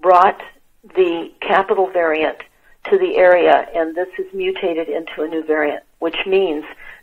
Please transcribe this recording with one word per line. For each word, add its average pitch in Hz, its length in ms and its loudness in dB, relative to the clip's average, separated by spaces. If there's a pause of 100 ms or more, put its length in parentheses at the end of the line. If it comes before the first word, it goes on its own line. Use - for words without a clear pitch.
brought 185 380 4 (560)
the 170 360 0 (100)
capital 190 460 0
variant 156 500 -2 (520)
to 202 80 4
the 185 180 0
area, 170 580 4
and 160 220 -4
this 370 140 -4 (100)
is 370 140 -10
mutated 170 560 -4
into 165 340 -8
a 156 40 -4
new 160 160 -6
variant, 151 400 -2 (160)
which 165 180 -4 (100)
means 180 380 -2 (380)